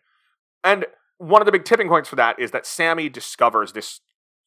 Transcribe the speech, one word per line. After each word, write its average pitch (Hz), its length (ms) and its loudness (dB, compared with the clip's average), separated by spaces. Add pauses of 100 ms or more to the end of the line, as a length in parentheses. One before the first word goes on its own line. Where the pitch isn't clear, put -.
(640)
And 190 220 2 (320)
one 185 240 4
of 208 40 0
the 208 60 4
big 190 140 2
tipping 226 240 -4
points 160 180 2
for - 80 -14
that 120 240 0
is 120 120 -6
that - 140 -6
Sammy 165 440 -2
discovers 113 640 -2
this - 260 -14 (480)